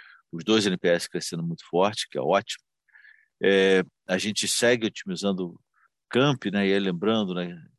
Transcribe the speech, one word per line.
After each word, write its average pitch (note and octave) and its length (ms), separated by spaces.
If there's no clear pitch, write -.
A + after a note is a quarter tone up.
os E2 120
dois G#2+ 220
N F#2 120
P F2+ 100
S F2 220
crescendo E2 340
muito E2+ 240
forte, G2 420
que - 80
é C2+ 40
ótimo. F#2 420
É, F#2+ 420
a F#2 100
gente G2+ 300
segue A#2 380
otimizando F#2 600
o E2+ 120
camp, C3 380
né, G2 220
e F#2+ 60
aí G2 60
lembrando, G2 540
né, F2+ 260